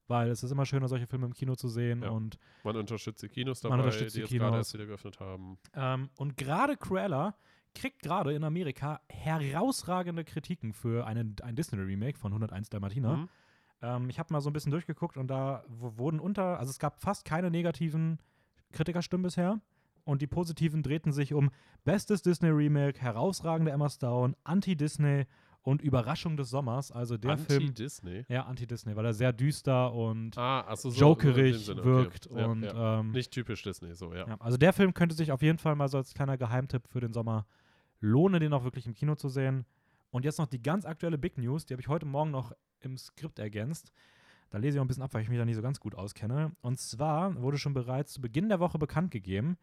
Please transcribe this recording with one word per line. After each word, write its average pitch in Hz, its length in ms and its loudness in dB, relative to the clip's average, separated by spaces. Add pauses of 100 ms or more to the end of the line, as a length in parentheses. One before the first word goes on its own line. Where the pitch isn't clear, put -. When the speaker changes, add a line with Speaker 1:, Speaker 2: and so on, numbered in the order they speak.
Speaker 1:
weil 120 240 2
es 120 120 -2
ist 127 80 -4
immer 139 160 2
schöner, 131 220 0
solche 123 180 -2
Filme 127 200 -2
im 120 80 -6
Kino 131 220 -2
zu 127 120 -4
sehen 120 340 0
Speaker 2:
Ja. 113 80 -4
Speaker 1:
und 110 280 -4 (260)
Speaker 2:
Man 107 120 -2
unterstützt 107 460 -6
die 104 60 -10
Kinos 127 340 -4
Speaker 1:
man 117 100 0
Speaker 2:
dabei, 127 120 6
Speaker 1:
unterstützt 110 320 0
Speaker 2:
die 110 40 -2
Speaker 1:
die - 20 -4
Speaker 2:
jetzt 107 100 -6
gerade 120 140 2
Speaker 1:
Kinos. 117 100 4
Speaker 2:
erst 113 180 -2
wieder 107 120 -10
geöffnet 101 340 -12
haben. 95 380 -12 (160)
Speaker 1:
Ähm, 131 420 -4
und 139 200 -6
gerade 190 400 0
Cruella 190 600 -2 (380)
kriegt - 280 -10
gerade 156 300 -2
in 151 100 -2
Amerika 156 640 -4
herausragende 170 1160 -2
Kritiken 151 480 -6
für 117 340 -2
einen, 110 360 -4
ein 120 120 -10
Disney-Remake 104 640 -4
von 98 140 -4
hunderteins 107 380 -4
Dalmatiner. 110 480 0
Speaker 2:
Mhm. 170 100 -6 (540)
Speaker 1:
Ähm, 123 280 -4
ich - 80 -8
hab 165 120 -6
mal 151 100 0
so 143 100 -2
ein - 20 0
bisschen 147 200 -2
durchgeguckt 170 440 -4
und 131 120 -4
da 135 400 -2
w-, 113 300 -10
wurden 156 200 0
unter, 185 400 0
also 127 120 -6
es - 80 -10
gab - 220 -4
fast - 240 -2
keine 175 260 -2
negativen 160 680 0 (540)
Kritikerstimmen 175 520 -2
bisher. 180 360 0 (440)
Und 143 180 0
die 147 40 0
positiven 160 560 0
drehten 147 300 0
sich 139 220 0
um 143 160 4 (340)
bestes 196 380 2
Disney-Remake, 147 800 4
herausragende 160 680 0
Emma 147 180 0
Stone, 123 460 0 (100)
Anti-Disney 147 800 2 (340)
und 135 220 2
Überraschung 147 560 0
des 135 100 -4
Sommers. 131 420 -2
Also 120 280 -4
der 113 180 2
Film 143 320 2
Speaker 2:
Anti-Disney? 113 600 -8
Speaker 1:
Ja, 123 180 -2
Anti-Disney, 117 500 -6
weil 110 80 0
er 117 80 2
sehr 120 200 4
düster 127 600 2
und 113 460 -2
Speaker 2:
Ah, 123 280 0
ach 107 120 -4
so, 135 120 -4
so, 120 100 0
Speaker 1:
jokerig 139 580 8
Speaker 2:
so 104 140 -6
in 92 60 -4
dem 92 40 -2
Sinne, - 0 -
okay. 123 80 6
Speaker 1:
wirkt 127 400 4
Speaker 2:
Ja, 117 160 0
Speaker 1:
und, 113 160 0
Speaker 2:
ja. 110 380 0
Speaker 1:
ähm, 110 120 -2
Speaker 2:
Nicht 123 180 -2
typisch 113 320 -6
Disney, 87 320 -8
so, 87 200 -10
ja. 92 120 -6
Speaker 1:
ja, 110 140 -6
also 120 160 0
der 160 160 8
Film 190 220 4
könnte 170 200 2
sich 156 180 0
auf 131 100 0
jeden 151 160 6
Fall 151 180 0
mal 143 120 2
so 135 100 0
als - 160 -4
kleiner 139 240 -2
Geheimtipp 127 500 -2
für 127 120 -6
den 117 120 -2
Sommer 113 340 0 (540)
lohnen, 160 400 6
den 151 140 2
auch 123 100 0
wirklich 127 220 -6
im 117 80 -6
Kino 151 220 0
zu 143 120 -4
sehen. 131 380 0 (440)
Und 127 140 -2
jetzt 147 140 0
noch 156 80 2
die 120 160 -6
ganz 156 240 0
aktuelle 165 320 -2
Big 151 180 -4
News, 131 300 -2
die 131 80 -8
habe 127 80 -8
ich - 60 -8
heute 156 180 -2
Morgen 147 240 0
noch 127 220 -4 (280)
im 131 160 -8
Skript - 420 -14
ergänzt. 107 540 -6 (560)
Da - 80 -10
lese 139 220 0
ich - 20 2
auch 131 40 2
ein 127 40 0
bisschen 127 140 -4
ab, 131 100 -6
weil 110 100 0
ich 110 60 -2
mich 120 100 0
da 117 60 2
nicht 117 120 2
so 107 60 -2
ganz 131 160 -2
gut - 160 -8
auskenne. 120 580 -4 (100)
Und 123 180 -4
zwar 151 600 -2
wurde 139 180 0
schon 139 160 -2
bereits 131 400 -2
zu 139 80 -10
Beginn 131 260 0
der 202 100 4
Woche 175 200 0
bekannt 156 320 0
gegeben, 104 520 -2